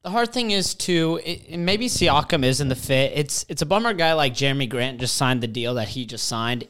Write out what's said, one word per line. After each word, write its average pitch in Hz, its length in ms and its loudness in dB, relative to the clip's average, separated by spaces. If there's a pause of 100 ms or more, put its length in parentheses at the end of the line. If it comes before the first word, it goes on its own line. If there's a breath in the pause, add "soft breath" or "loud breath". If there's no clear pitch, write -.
the - 80 -10
hard 233 220 0
thing 233 180 -2
is, 196 240 0
too, 165 500 0
it, 170 240 -8
and 170 160 -4
maybe 208 220 0
Siakam 151 580 2
isn't 131 240 2
the 127 60 0
fit. 135 400 2
It's, - 340 -2
it's 139 140 -4
a 156 40 -2
bummer 214 240 2
a 220 40 -2
guy 165 200 2
like 147 200 2
Jeremy 139 320 0
Grant 123 320 -4
just 123 180 -2
signed 127 260 2
the 123 40 -2
deal 120 280 -4
that 113 120 -2
he 123 200 -6
just 113 200 -8
signed 117 440 -2